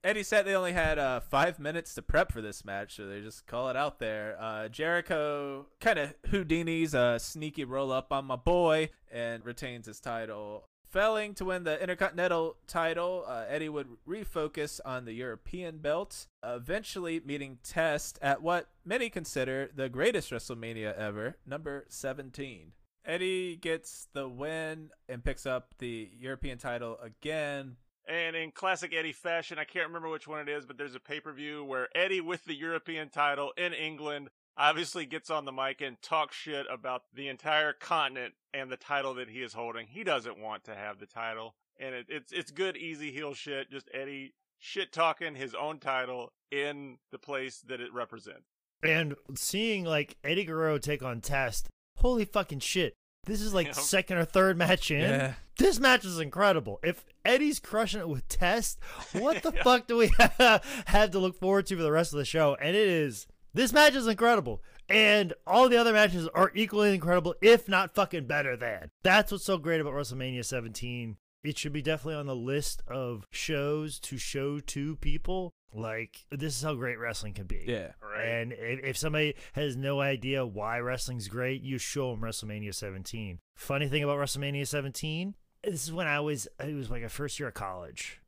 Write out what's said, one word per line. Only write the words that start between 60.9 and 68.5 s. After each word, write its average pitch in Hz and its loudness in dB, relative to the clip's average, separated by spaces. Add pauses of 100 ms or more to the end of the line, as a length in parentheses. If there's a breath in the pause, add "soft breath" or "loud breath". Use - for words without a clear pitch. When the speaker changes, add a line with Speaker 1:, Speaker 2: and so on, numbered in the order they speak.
Speaker 3:
to 190 2
look 185 2
forward 190 4
to 190 -2
for 165 0
the 151 4
rest 160 4
of 147 -2
the 139 0
show? 151 4
And 160 2
it 214 6
is, 151 2 (280)
this 240 4
match 294 10
is 254 0
incredible. 214 4 (260 soft breath)
And 208 6 (140)
all 240 10
the 240 8
other 233 6
matches 180 6
are 185 6
equally 208 6
incredible, 175 4
if 226 10
not 190 2
fucking 175 2
better 139 2